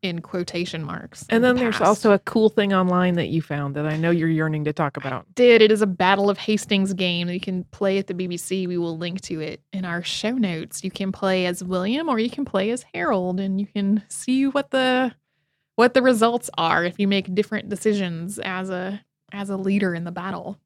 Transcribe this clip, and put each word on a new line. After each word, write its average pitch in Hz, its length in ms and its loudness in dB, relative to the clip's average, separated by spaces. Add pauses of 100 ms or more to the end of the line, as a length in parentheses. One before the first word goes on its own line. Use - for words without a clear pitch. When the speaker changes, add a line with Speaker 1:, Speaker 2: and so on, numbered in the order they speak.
Speaker 1:
in 170 200 -4
quotation 175 600 -6
marks - 460 -12
Speaker 2:
And 226 80 2
Speaker 1:
in 233 60 4
the 254 60 4
Speaker 2:
then 247 80 2
there's 240 200 0
Speaker 1:
past. - 100 2
Speaker 2:
also 208 260 4
a 196 80 6
cool 220 280 2
thing 202 240 2
online 180 440 2
that 151 100 0
you 160 160 0
found 143 340 -4
that 147 100 -2
I 156 120 -2
know 165 120 2
you're 165 200 2
yearning 156 340 0
to 151 80 -2
talk 147 240 -2
about. 135 320 -6
Speaker 1:
I - 60 -20
did. 240 260 8
It 214 100 8
is 214 120 4
a 214 40 2
Battle 190 440 2
of 196 80 0
Hastings 196 560 0
game 175 320 -2
that 175 80 -4
you 180 60 -4
can 185 240 -6
play 196 340 -2
at 190 80 -4
the 185 80 -6
B 180 120 -4
B 175 120 -6
C. 185 280 -4
We 180 120 -4
will 165 180 -4
link 175 260 -6
to 160 180 -8
it 151 200 -8 (140)
in 185 100 -4
our 170 180 -4
show - 280 -4
notes. 180 520 -4
You 185 80 -4
can 190 220 -6
play 190 320 0
as 180 180 -2
William 190 460 -2
or 240 100 0
you 233 120 0
can 277 160 -6
play 202 240 0
as 247 240 -6
Harold, 185 460 0
and 196 200 -2
you 202 60 -4
can 202 420 0
see 262 380 0
what 277 240 -2
the, 254 440 0 (600)
what 240 160 6
the 262 80 6
results 240 560 2
are 165 260 2
if 175 160 -4
you 202 80 2
make 190 280 0
different 208 340 -2
decisions 196 680 -2
as 185 320 -6
a, 185 320 -6 (300)
as 202 180 -8
a 196 80 -4
leader 196 360 0
in 170 100 -6
the 175 80 -8
battle. 180 540 -10